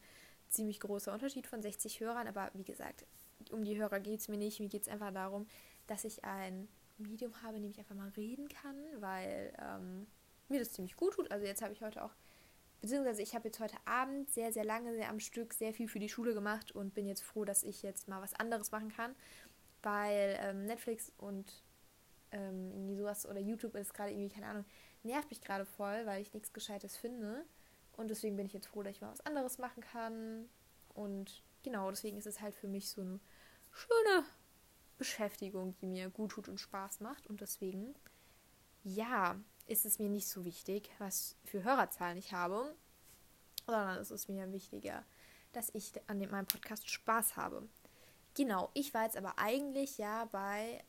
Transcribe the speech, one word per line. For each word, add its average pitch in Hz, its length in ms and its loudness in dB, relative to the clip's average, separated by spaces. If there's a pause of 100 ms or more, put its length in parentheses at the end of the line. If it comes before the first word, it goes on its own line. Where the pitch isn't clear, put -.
(500)
ziemlich 214 300 2
großer 202 320 -2
Unterschied 262 360 -2
von 220 160 -4
sechzig 208 360 -2
Hörern, 233 280 0
aber 190 260 -2
wie 190 100 -6
gesagt, - 440 -8 (440)
um 220 120 0
die 208 140 2
Hörer 208 220 2
geht's 214 280 -2
mir 208 100 -2
nicht, 208 220 0
mir 208 100 -2
geht's 202 180 0
einfach 208 240 -4
darum, 196 360 -2 (400)
dass 208 160 -2
ich - 200 -6
ein 190 440 -4 (320)
Medium 220 420 -6
habe, 220 160 -4
in 208 60 -2
dem 208 80 -4
ich 214 80 -12
einfach 202 160 -12
mal 196 140 -6
reden 233 380 -4
kann, 285 280 -8 (240)
weil, 196 600 -2
ähm, 190 460 -6 (420)
mir 277 120 4
das 233 140 -2
ziemlich 185 220 -4
gut 381 200 4
tut. - 160 2
Also 202 140 2
jetzt 202 180 -2
habe 202 100 0
ich 208 80 -12
heute 214 220 -4
auch, 220 100 -6 (680)
beziehungsweise 233 420 4
ich - 100 -4
habe 226 140 0
jetzt 214 120 -6
heute 214 260 -2
Abend 269 440 2
sehr, 226 240 2
sehr 220 100 2
lange, 233 300 2
sehr 220 160 0
am 214 100 0
Stück, 233 340 -4
sehr 220 200 2
viel 226 140 0
für 214 120 -2
die 208 100 0
Schule 226 260 2
gemacht 214 360 0
und 196 220 -2
bin 202 140 0
jetzt 196 160 -2
froh, 214 220 -2
dass 196 180 6
ich - 180 -6
jetzt 196 260 -4
mal 190 140 -4
was 196 140 -6
anderes 226 360 0
machen 214 180 -2
kann, 233 260 -4 (680)
weil, 208 560 6
ähm, 196 260 0
Netflix 226 520 -2
und, 196 460 -6 (680)
ähm, 190 400 -2
irgendwie 196 240 -2
sowas 202 320 0
oder 202 120 -2
YouTube 220 360 0
ist 202 180 -4
gerade 202 180 -2
irgendwie, 202 180 0
keine 202 180 -8
Ahnung, 208 180 -4 (380)
nervt 285 260 0
mich - 120 -10
gerade 196 240 0
voll, 208 400 0
weil 202 160 0
ich 202 120 -8
nichts 214 200 -8
Gescheites 202 440 -6
finde 233 480 -2 (480)
und 226 160 -2
deswegen 214 260 2
bin 196 120 0
ich 196 60 -8
jetzt 196 140 -8
froh, 208 140 -4
dass 202 140 -4
ich - 60 -14
mal 214 100 -6
was - 140 -8
anderes 277 340 0
machen 247 240 -6
kann 226 640 -4 (440)
und 196 500 -4 (180)
genau, 202 300 0
deswegen 202 260 -2
ist 208 100 -6
es 208 140 -6
halt 208 140 -4
für - 120 -8
mich 196 220 -2
so - 120 -4
eine 185 180 -2 (520)
schöne 427 540 10 (720)
Beschäftigung, 196 800 0
die 190 100 -4
mir 185 220 0
gut 208 220 0
tut 202 180 -6
und 190 100 -6
Spaß 196 400 -4
macht 240 280 -6
und 208 140 -6
deswegen, 196 520 -2 (880)
ja, 196 560 4 (280)
ist 214 180 4
es 208 140 4
mir 208 100 4
nicht 202 180 2
so 180 180 -2
wichtig, 196 440 -2 (100)
was - 440 -2
für 196 200 -2
Hörerzahlen 185 540 4
ich 196 160 -8
habe, 202 420 2 (920)
sondern 202 300 2
es - 140 -4
ist - 180 -4
mir 190 220 -4
wichtiger, 202 520 -6 (500)
dass 226 200 -2
ich 208 200 -6 (140)
an 202 120 0
dem, 190 120 -2
meinem 196 160 0
Podcast - 420 0
Spaß - 460 4
habe. - 320 -2 (680)
Genau, 214 380 6
ich 277 200 2
war 226 120 6
jetzt 220 120 0
aber 185 200 -2
eigentlich 277 600 4
ja 220 280 0
bei 208 640 0